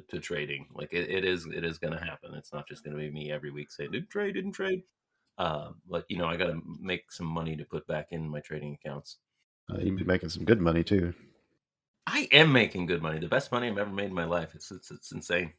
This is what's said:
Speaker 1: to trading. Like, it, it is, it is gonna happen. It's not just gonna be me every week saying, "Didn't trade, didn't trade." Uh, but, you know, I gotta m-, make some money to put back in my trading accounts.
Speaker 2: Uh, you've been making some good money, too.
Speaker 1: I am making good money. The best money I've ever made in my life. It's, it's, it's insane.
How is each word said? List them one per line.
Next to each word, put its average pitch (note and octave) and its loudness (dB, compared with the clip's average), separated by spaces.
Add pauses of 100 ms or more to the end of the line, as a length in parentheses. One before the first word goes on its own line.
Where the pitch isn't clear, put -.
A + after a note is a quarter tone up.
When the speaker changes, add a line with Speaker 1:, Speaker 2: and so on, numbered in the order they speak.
Speaker 1:
to F2 -6
trading. C#2+ -6
Like, C2+ -10
it, F2 -2
it F#2+ 0
is, F2 0
it E2 -6
is D#2+ -4
gonna D#2+ -4
happen. D#2 -10
It's - -16
not - -8
just - -16
gonna D2 -8
be D2+ -6
me D2 -6
every D2 -6
week D2 -10
saying, C#2+ -8
"Didn't C3+ -6
trade, G3+ -4
didn't F#3+ -4
trade." F#3+ -2 (520)
Uh, D#2 -2 (200)
but, E2+ -2
you - -4
know, F2 2
I E2 2
gotta E2+ 2
m-, E2 -8
make F2+ -4
some F2 -6
money D#2+ -2
to D2+ -8
put - -8
back D#2 -4
in D#2+ -4
my D2+ -6
trading D2 -8
accounts. D2 -10 (500)
Speaker 2:
Uh, F#2+ -4
you've F#2+ 0
been F#2+ -2
making F#2 2
some F2 -6
good A2 8
money, E2+ 6
too. F2 4 (920)
Speaker 1:
I B3+ 0
am D3+ 12
making G2 6
good E2 2
money. D#2+ 0
The E2 -4
best C3+ 2
money A#2+ 0
I've G2+ -2
ever G2+ -2
made G2 -2
in F#2+ -6
my E2+ 0
life. E2+ -2
It's, - -16
it's, F#2 -14
it's - -16
insane. F2 0